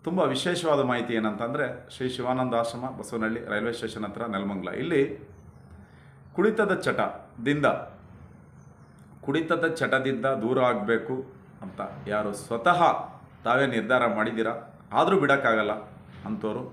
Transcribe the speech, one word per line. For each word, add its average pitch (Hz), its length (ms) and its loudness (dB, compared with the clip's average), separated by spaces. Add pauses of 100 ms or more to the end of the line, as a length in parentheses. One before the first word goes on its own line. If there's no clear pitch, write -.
ತುಂಬ 175 160 0 (100)
ವಿಶೇಷವಾದ 156 580 2
ಮಾಹಿತಿ 120 300 -2
ಏನಂತಂದರೆ, 117 460 -2 (280)
ಶ್ರೀ 127 220 -4
ಶಿವಾನಂದ 127 460 0
ಆಶ್ರಮ, 120 240 -4 (120)
ಬಸವನಹಳ್ಳಿ, 113 440 -4 (100)
ರೈಲ್ವೆ 110 260 0
ಸ್ಟೇಷನ್ 107 300 -6
ಹತ್ರ, 110 160 -8 (100)
ನೆಲಮಂಗಲ. 98 360 -4 (120)
ಇಲ್ಲಿ 160 180 2 (1400)
ಕುಡಿತದ 208 380 4 (120)
ಚಟದಿಂದ, 127 840 0 (1600)
ಕುಡಿತದ 160 420 0 (120)
ಚಟದಿಂದ 131 460 0 (180)
ದೂರ 127 140 2 (140)
ಆಗಬೇಕು 113 440 0 (500)
ಅಂತ 92 160 -12 (320)
ಯಾರು 104 180 -2 (140)
ಸ್ವತಃ 175 360 2 (640)
ತಾವೇ 127 300 4
ನಿರ್ಧಾರ 117 320 4 (100)
ಮಾಡಿದ್ದೀರಾ, 113 360 0 (460)
ಆದರೂ 180 240 4
ಬಿಡೋಕ್ಕಾಗಲ್ಲ 113 520 4 (540)
ಅಂಥವ್ರು 110 440 -4